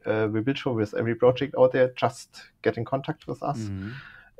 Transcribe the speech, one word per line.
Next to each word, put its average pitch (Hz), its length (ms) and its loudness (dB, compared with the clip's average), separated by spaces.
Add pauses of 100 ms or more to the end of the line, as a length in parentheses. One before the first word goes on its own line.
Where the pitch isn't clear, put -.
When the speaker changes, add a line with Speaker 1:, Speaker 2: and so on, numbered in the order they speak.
Speaker 1:
a 110 240 0
We 110 100 0
Build 135 180 -2
Show - 140 -4
with 110 220 -2
every 117 220 0
project 127 440 2
out 127 140 6
there. 127 240 4
Just - 460 -4 (180)
get - 160 0
in 113 80 -4
contact - 420 -6
with 135 160 -8
us. 139 160 -4
Speaker 2:
Mm-hmm. 101 300 -6 (500)